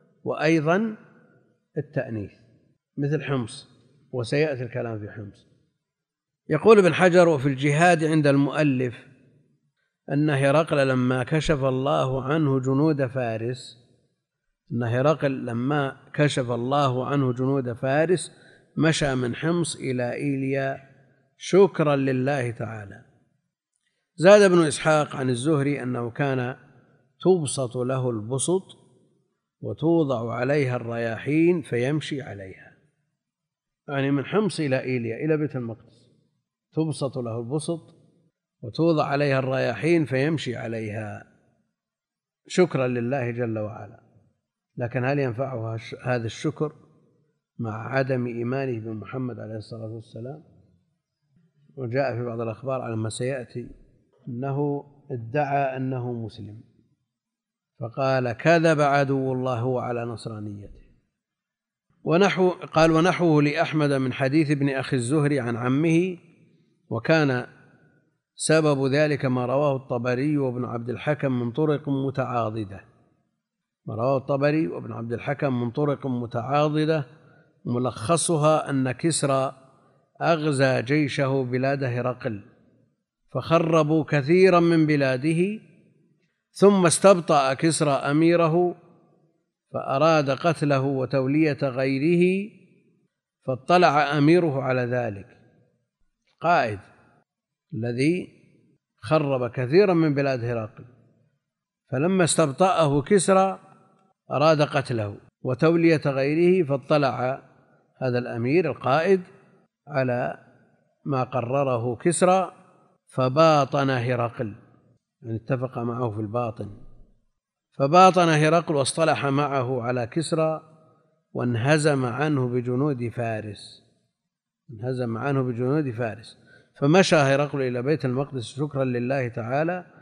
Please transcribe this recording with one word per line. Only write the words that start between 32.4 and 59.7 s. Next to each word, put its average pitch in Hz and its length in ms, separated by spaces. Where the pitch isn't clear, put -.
يعني 139 220
من 139 140
حمص 190 340
إلى 131 220
إيليا 120 440
إلى 156 120
بيت 147 180
المقدس 113 440
تبسط 151 440
له 117 220
البسط 151 420
وتوضع 151 440
عليها 143 340
الرياحين 131 680
فيمشي 135 500
عليها 110 680
شكراً 156 400
لله 120 440
جل 117 280
وعلا. 107 400
لكن 123 280
هل 143 140
ينفعه 120 540
هش-، - 300
هذا 123 220
الشكر 151 480
مع 113 380
عدم 127 300
إيمانه 120 520
بمحمد 113 600
عليه 110 180
الصلاة 110 340
والسلام؟ 120 520
وجاء 127 420
في 120 80
بعض 117 160
الأخبار 123 400
على 117 140
ما 110 140
سيأتي 123 580
أنه 139 560
ادعى 139 640
أنه 127 360
مسلم، 107 480
فقال: 131 520
"كذب 160 500
عدو 139 520
الله 127 260
هو 123 200